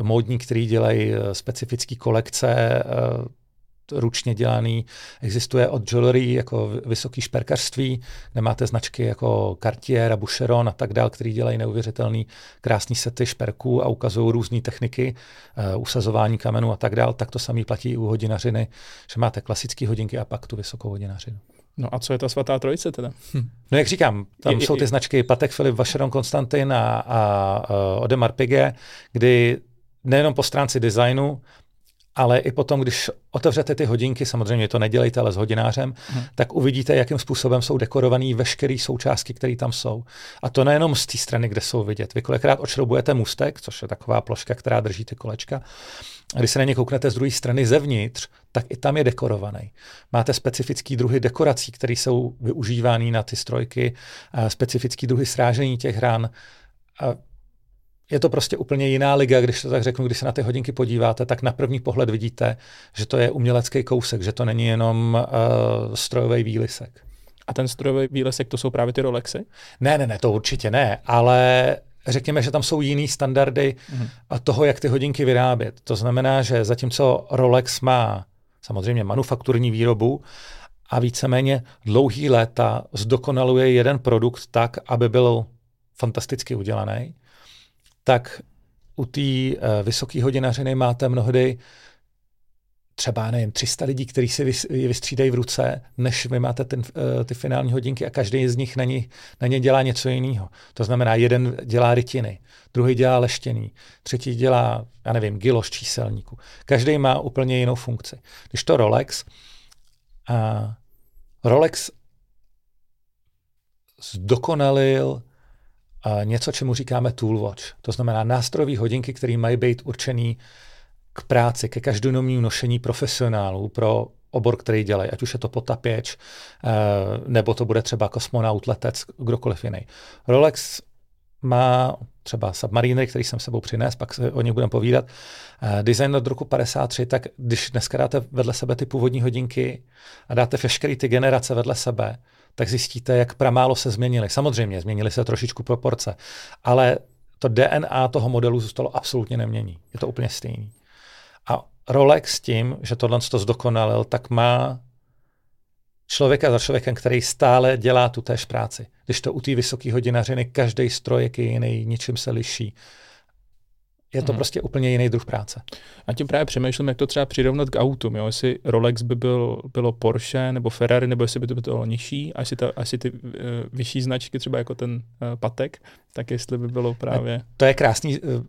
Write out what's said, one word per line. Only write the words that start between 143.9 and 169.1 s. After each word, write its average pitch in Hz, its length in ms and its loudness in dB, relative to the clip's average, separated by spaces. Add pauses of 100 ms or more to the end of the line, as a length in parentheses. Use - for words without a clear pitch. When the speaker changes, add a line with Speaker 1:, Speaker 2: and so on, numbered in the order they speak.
Speaker 1:
změnily. 117 380 0
Samozřejmě, 113 520 0
změnily 104 300 -2
se 120 140 -2
trošičku 117 380 -4
proporce, 120 520 -2 (480)
ale 123 340 4 (420)
to - 80 0
D 123 220 4
N 151 200 0
A 127 180 0
toho 123 220 0
modelu 120 300 2
zůstalo 123 380 -4
absolutně 120 400 -4
nemění. 110 400 -4 (160)
Je 117 60 -12
to - 80 -4
úplně 120 220 -4
stejný. 110 420 -10 (760)
A - 180 -4 (240)
Rolex 139 500 6
tím, 120 420 -2
že - 140 -4
tohle 120 240 2 (120)
to 120 80 2
zdokonalil, 113 640 0
tak - 260 -4
má 123 500 2 (1300)
člověka 139 440 4
za 117 80 4
člověkem, 127 360 -2
který 123 260 0
stále 127 560 4
dělá 123 320 4
tu 120 120 -6
též - 240 -4
práci. 117 420 -6 (180)
Když - 160 -2
to - 120 -2
u 127 80 -6
té 139 140 -2
vysoké 120 380 -2
hodinařiny, 120 520 0
každý 123 440 0
strojek 123 480 0
je 120 80 0
jiný, 117 400 -2
ničím 117 320 -4
se - 140 -4
liší. 113 440 -6 (1400)
Je 131 80 -2
to - 100 -2
Speaker 2:
Mhm. 110 60 -2
Speaker 1:
prostě - 240 -4
úplně 127 280 0
jiný 123 200 2
druh 117 160 -2
práce. 113 360 -8 (460)
Speaker 2:
A - 60 -4
tím 139 140 -4
právě 143 180 0
přemýšlím, 127 420 -2
jak 127 100 -2
to 139 100 0
třeba 139 180 -2
přirovnat 135 440 0
k 117 100 0
autům, 120 360 0
jo? 107 100 -4
Jestli 123 380 -2
Rolex 113 380 2
by 120 140 -2